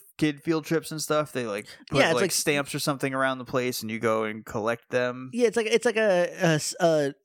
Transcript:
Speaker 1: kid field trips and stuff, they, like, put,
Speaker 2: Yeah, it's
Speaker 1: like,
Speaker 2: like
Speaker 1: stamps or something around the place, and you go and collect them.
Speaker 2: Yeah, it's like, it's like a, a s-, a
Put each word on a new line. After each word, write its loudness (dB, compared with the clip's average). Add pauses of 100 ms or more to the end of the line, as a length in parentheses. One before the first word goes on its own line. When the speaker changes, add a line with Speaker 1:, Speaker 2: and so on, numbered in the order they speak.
(180)
Speaker 1:
kid 0
field -2
trips -2
and -6
stuff, -2
they, -4
like, -6 (240)
put, 2
Speaker 2:
Yeah, 4
it's 2
Speaker 1:
like, 2
Speaker 2:
like 0
Speaker 1:
stamps 0
or -6
something -2
around 0
the -12
place, -2
and -8
you -4
go 2
and -6
collect -4
them. -2
Speaker 2:
Yeah, 4
it's -4
like, 0
it's 2
like 2
a, 4 (120)
a 4
s-, -2
a 4 (100)